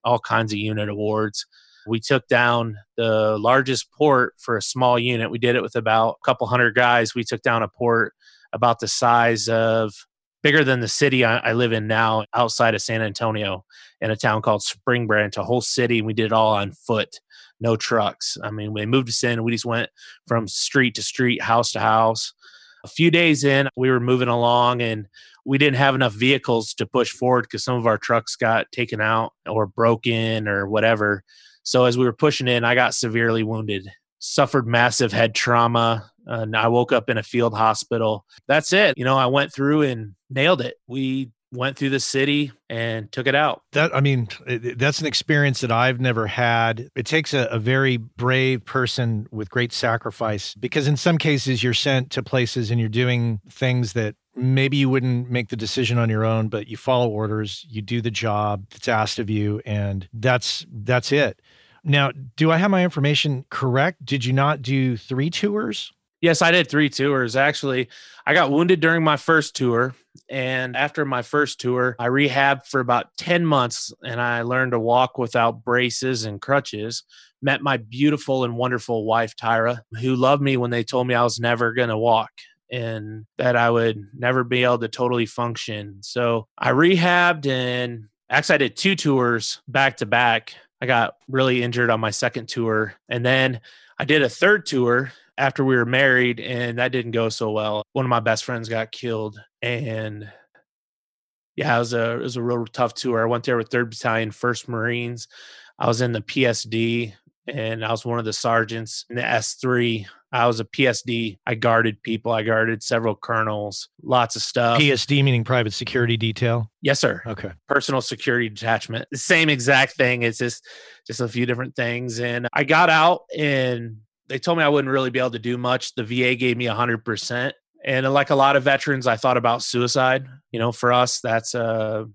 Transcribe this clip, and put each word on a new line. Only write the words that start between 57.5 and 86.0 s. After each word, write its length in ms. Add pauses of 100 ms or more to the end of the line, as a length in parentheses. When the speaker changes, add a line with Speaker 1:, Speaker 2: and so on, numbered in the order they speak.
Speaker 2:
you 120
do 220
the 80
job 600
that's 180
asked 320
of 100
you, 340
and 480
that's, 580
that's 420
it. 280 (440)
Now, 260 (260)
do 140
I 60
have 160
my 100
information 640
correct? 560
Did 200
you 80
not 280
do 360
three 340
tours? 600 (280)
Speaker 1:
Yes, 220
I 80
did 180
three 200
tours. 480
Actually, 520 (380)
I 80
got 160
wounded 300
during 240
my 120
first 380
tour. 400 (360)
And 440
after 300
my 160
first 400
tour, 380
I 100
rehabbed 580
for 140
about 380
ten 260
months 480 (100)
and 180
I 220
learned 300
to 80
walk 380
without 440
braces 640
and 160
crutches. 640 (380)
Met 180
my 160
beautiful 640
and 140
wonderful 480
wife, 320
Tyra, 440 (200)
who 160
loved 260
me 140
when 140
they 120
told 240
me 80
I 80
was 160
never 360
gonna 240
walk 320 (420)
and 540 (100)
that 180
I 140
would 340 (120)
never 280
be 220
able 140
to 100
totally 380
function. 760